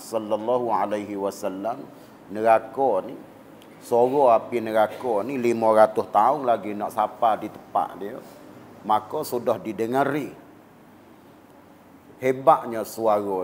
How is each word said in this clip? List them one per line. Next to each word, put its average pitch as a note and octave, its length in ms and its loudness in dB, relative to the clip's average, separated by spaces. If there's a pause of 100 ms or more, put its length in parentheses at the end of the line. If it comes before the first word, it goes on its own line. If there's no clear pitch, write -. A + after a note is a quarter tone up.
sallallahu A2 640 -2
alaihi G#2 480 -2
wasallam, G2 720 -6 (400)
neraka A2 800 2
ni, - 80 -14 (640)
suara B2 640 4
api A#2 160 -4
neraka A2 640 0
ni C3 160 -6
lima A2+ 320 2
ratus G#2+ 400 6
tahun C3 320 2
lagi G#2 320 -2
nak G2+ 160 -6
sampai G#2+ 560 0
di - 0 -
tempat - 480 -4
dia, G2+ 240 -10 (640)
maka A2 400 -2
sudah A#2+ 320 -2
didengari A#2 880 -4 (1800)
hebatnya C3 640 2
suara G#2 580 0